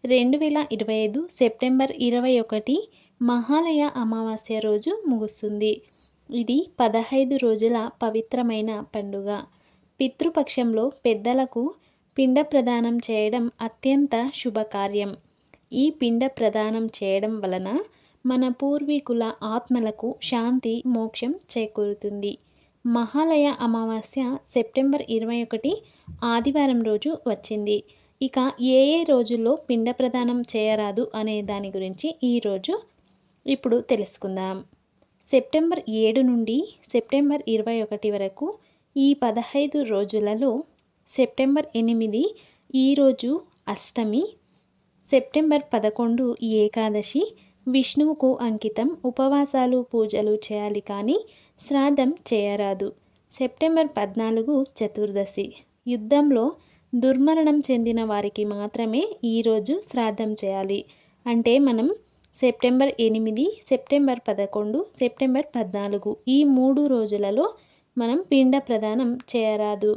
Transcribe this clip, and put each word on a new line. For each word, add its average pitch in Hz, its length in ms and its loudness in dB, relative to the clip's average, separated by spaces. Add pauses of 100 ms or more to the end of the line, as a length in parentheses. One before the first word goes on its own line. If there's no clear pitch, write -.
రెండు 254 400 4
వేల 294 140 0 (180)
ఇరవై 220 300 -2
ఐదు 214 140 -2 (180)
సెప్టెంబర్ 254 560 2 (140)
ఇరవై 247 260 2 (100)
ఒకటి 226 340 -2 (420)
మహాలయ 277 640 2 (200)
అమావాస్య 220 640 -4
రోజు 214 260 0 (200)
ముగుస్తుంది. 214 600 -2 (720)
ఇది 233 160 0 (240)
పదహైదు 247 600 2
రోజుల 226 340 2 (260)
పవిత్రమైన 220 680 -2 (240)
పండుగ. 202 340 -6 (720)
పితృపక్షంలో 262 840 0 (200)
పెద్దలకు 233 580 0 (540)
పిండ 262 200 4 (160)
ప్రదానం 240 440 2 (120)
చేయడం 220 360 0 (220)
అత్యంత 277 480 2 (260)
శుభకార్యం. 208 680 -2 (720)
ఈ - 20 4 (160)
పిండ 233 240 2 (140)
ప్రదానం 220 480 0 (120)
చేయడం 202 440 -2
వలన 185 260 -4 (600)
మన 254 140 2 (160)
పూర్వీకుల 285 640 -2 (300)
ఆత్మలకు 233 560 -2 (200)
శాంతి, 233 440 0 (220)
మోక్షం 226 380 -4 (200)
చేకూరుతుంది. 202 800 -4 (520)
మహాలయ 285 600 2 (200)
అమావాస్య 226 560 -4 (320)
సెప్టెంబర్ 269 500 2 (140)
ఇరవై 226 280 -2
ఒకటి 233 280 -4 (600)
ఆదివారం 262 540 2
రోజు 214 240 0 (180)
వచ్చింది. 208 480 -2 (420)
ఇక 269 180 -2 (360)
ఏ 262 60 8 (160)
ఏ - 20 2 (140)
రోజుల్లో 240 420 2 (140)
పిండ 233 200 0 (120)
ప్రదానం 247 400 0 (140)
చేయరాదు 214 520 0 (140)
అనే 214 160 -4 (160)
దాని 202 240 -6
గురించి 190 340 -6 (220)
ఈరోజు 214 420 -2 (720)
ఇప్పుడు 262 300 0 (140)
తెలుసుకుందాం. 190 680 -4 (720)
సెప్టెంబర్ 320 500 2 (220)
ఏడు 220 260 4
నుండి 233 280 0 (340)
సెప్టెంబర్ 285 520 0 (120)
ఇరవై 220 200 0 (100)
ఒకటి 214 300 -4
వరకు 196 320 -4 (500)
ఈ 277 120 4 (140)
పదహైదు 254 560 0 (120)
రోజులలో 214 600 0 (580)
సెప్టెంబర్ 277 580 0 (140)
ఎనిమిది 226 420 0 (640)
ఈరోజు 269 460 4 (440)
అష్టమి, 220 480 -2 (840)
సెప్టెంబర్ 294 680 2
పదకొండు 233 540 0 (340)
ఏకాదశి, 214 600 0 (520)
విష్ణువుకు 285 560 2 (160)
అంకితం. 220 420 -2 (220)
ఉపవాసాలు, 262 720 2 (100)
పూజలు 214 440 0 (120)
చేయాలి 208 440 -4
కానీ 214 280 -2 (420)
శ్రాద్ధం 277 520 2 (180)
చేయరాదు. 202 580 0 (420)
సెప్టెంబర్ 311 680 0
పద్నాలుగు 226 580 -2 (220)
చతుర్దశి. 202 680 -4 (480)
యుద్ధంలో 247 520 4 (460)
దుర్మరణం 285 680 4 (100)
చెందిన 233 320 2 (120)
వారికి 208 300 -2 (120)
మాత్రమే 220 500 -2 (300)
ఈరోజు 226 420 0 (140)
శ్రాద్ధం 220 420 -2 (100)
చేయాలి. 196 380 -2 (460)
అంటే 233 280 2 (140)
మనం 233 180 2 (480)
సెప్టెంబర్ 254 560 2 (140)
ఎనిమిది, 220 400 0 (240)
సెప్టెంబర్ 262 600 2
పదకొండు, 208 500 -2 (200)
సెప్టెంబర్ 262 480 0 (100)
పద్నాలుగు 202 540 -4 (240)
ఈ 277 40 6 (180)
మూడు 262 240 4 (120)
రోజులలో 208 520 0 (520)
మనం 240 220 0 (120)
పిండ 269 240 6 (140)
ప్రదానం 226 420 0 (220)
చేయరాదు. 214 640 0